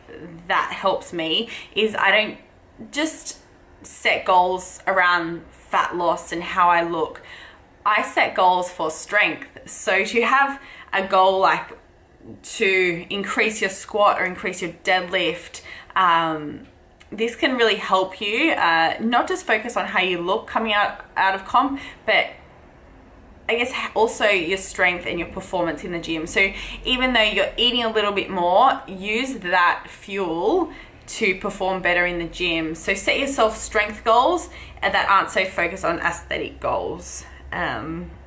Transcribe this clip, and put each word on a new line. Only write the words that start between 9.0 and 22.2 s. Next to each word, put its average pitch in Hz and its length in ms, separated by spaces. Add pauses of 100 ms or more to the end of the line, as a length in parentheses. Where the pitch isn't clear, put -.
So 196 360
to 233 160
have 269 400 (320)
a 190 120
goal 190 340
like 170 380 (680)
to 185 680
increase 214 500
your 196 100
squat 202 520
or - 20
increase 185 380
your 175 100 (140)
deadlift, 180 800 (320)
um, 165 720 (440)
this 226 240
can 262 220
really 220 180
help 190 460
you, 240 320
uh, 165 480
not 240 260
just - 180
focus 220 300
on 196 100
how 196 160
you 180 180
look 190 280
coming 220 240
out, 208 320 (140)
out 190 180
of 190 80
comp, 277 380 (240)
but 196 220 (1200)